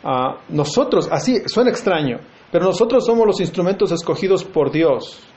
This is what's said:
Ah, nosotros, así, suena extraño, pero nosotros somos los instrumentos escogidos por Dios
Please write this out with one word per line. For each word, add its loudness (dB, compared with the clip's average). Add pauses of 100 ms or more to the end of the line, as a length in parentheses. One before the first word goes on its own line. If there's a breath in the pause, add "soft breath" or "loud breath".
Ah, -2 (100)
nosotros, 0
así, 0
suena 2
extraño, -2 (300 loud breath)
pero 2
nosotros 2
somos 2
los 0
instrumentos 0
escogidos 0
por -2
Dios 0 (140)